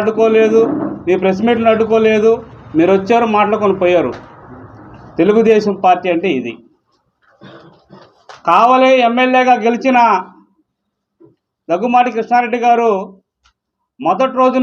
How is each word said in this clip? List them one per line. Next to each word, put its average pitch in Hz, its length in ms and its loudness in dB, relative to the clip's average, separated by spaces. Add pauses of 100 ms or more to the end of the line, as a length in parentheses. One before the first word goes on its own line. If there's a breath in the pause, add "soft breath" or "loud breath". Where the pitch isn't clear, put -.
అడ్డుకోలేదు, 220 640 2 (420)
మీ 170 160 0
ప్రెస్ 190 240 -2
మీట్లను 233 300 0
అడ్డుకోలేదు, 220 580 0 (460)
మీరు 175 180 2
వచ్చారు, 233 280 0 (120)
మాట్లాడుకొని 202 480 -2
పోయారు. 165 280 0 (1040)
తెలుగుదేశం 208 560 2 (120)
పార్టీ 180 260 0
అంటే 170 160 -4 (100)
ఇది. 117 140 -8 (2000)
కావలి 254 420 2 (160)
ఎమ్మెల్యేగా 254 560 0
గెలిచిన 240 340 0 (1700)
దగ్గుమాటి 240 460 0
కృష్ణారెడ్డి 240 480 -2
గారు 233 280 2 (1080)
మొదటి 196 420 -2
రోజు 254 220 2